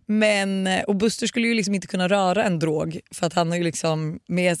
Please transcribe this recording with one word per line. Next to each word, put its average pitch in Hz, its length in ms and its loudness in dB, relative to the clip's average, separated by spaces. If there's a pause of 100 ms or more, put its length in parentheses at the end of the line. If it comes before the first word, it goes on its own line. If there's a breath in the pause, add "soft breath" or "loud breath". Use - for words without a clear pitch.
Men, 202 580 2
eh, 185 160 0
och 202 140 0
Buster 226 300 0
skulle 233 220 0
ju 233 60 2
liksom 202 200 0
inte 180 120 -4
kunna 185 220 -2
röra 196 360 2
en 180 140 0
drog 156 420 -2 (100)
för - 160 -2
att 151 60 -2
han 170 180 2
har 170 80 0
ju 175 60 0
liksom, 160 640 -2
med 180 320 2